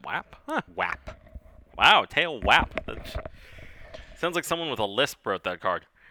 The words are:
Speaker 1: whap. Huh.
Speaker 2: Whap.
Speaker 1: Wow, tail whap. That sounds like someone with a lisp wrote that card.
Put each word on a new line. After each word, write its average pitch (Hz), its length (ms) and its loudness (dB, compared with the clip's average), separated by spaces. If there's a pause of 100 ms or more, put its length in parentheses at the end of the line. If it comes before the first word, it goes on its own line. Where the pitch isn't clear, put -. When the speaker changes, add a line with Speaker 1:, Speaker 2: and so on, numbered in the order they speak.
Speaker 1:
whap. - 320 -8 (100)
Huh. 302 140 -2 (140)
Speaker 2:
Whap. - 460 -6 (560)
Speaker 1:
Wow, 151 280 8
tail 151 360 -2
whap. 113 460 4
That - 340 -10 (960)
sounds 170 200 -4
like 165 80 -2
someone 165 260 -4
with 113 80 -4
a 107 80 2
lisp 110 400 0
wrote 95 160 -2
that 90 180 -4
card. 90 260 -2 (240)